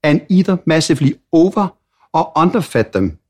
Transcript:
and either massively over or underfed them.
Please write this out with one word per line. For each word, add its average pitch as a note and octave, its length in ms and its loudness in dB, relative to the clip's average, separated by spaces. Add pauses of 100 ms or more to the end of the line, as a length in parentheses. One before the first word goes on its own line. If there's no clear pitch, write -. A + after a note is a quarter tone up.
and D3+ 260 0
either F#3 360 0
massively D#3 560 0 (120)
over F#3 400 0 (420)
or E3 200 -2
underfed D#3 580 -2
them. F#2 380 -4